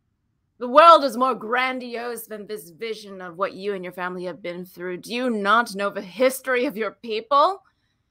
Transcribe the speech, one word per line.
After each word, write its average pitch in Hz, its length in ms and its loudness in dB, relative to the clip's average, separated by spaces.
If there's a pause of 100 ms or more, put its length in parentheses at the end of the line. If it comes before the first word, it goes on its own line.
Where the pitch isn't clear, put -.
(580)
The 247 80 -8
world 302 380 10
is 226 120 -2
more 254 200 0
grandiose 240 920 -6
than 208 220 -14
this 202 220 -12
vision 208 500 -12
of 180 160 -14
what 190 160 -2
you 202 220 -6
and 185 100 -8
your 180 80 -10
family 180 320 -8
have 180 180 -10
been 175 220 -10
through. 180 320 -10
Do 175 180 -10
you 247 160 -2
not 214 460 0
know 202 120 -2
the 196 140 -8
history 247 640 0
of 262 120 -4
your 208 140 -6
people? 277 720 0 (480)